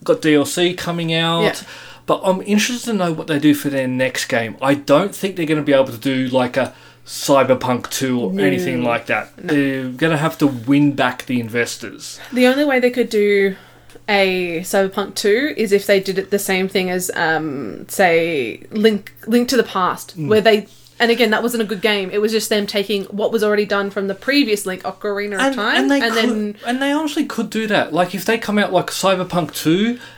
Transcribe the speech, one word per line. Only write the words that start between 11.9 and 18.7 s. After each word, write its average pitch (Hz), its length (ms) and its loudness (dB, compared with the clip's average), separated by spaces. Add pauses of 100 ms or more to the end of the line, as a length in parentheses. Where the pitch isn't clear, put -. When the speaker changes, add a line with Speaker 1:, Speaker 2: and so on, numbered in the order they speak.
Speaker 2:
The 247 140 4
only 277 180 4
way 262 160 2
they 247 80 4
could 247 200 -2
do 202 460 2 (540)
a 185 560 0
Cyberpunk 196 500 -2
two 233 420 0
is 214 140 0
if 202 140 2
they 202 160 4
did 190 180 -4
it 190 120 -6
the 202 80 0
same 190 280 0
thing 185 220 0
as, 180 260 -2
um, 147 720 -2
say, 165 760 0 (100)